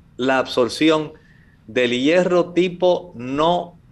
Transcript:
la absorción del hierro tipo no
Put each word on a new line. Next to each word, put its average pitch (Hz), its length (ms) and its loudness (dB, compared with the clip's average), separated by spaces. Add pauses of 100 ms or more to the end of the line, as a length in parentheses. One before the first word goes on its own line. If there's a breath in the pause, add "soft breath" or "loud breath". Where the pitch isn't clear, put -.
(160)
la 131 220 0
absorción 151 720 0 (540 soft breath)
del 120 240 0 (100)
hierro 175 520 2
tipo 180 600 0
no 156 640 -2 (160)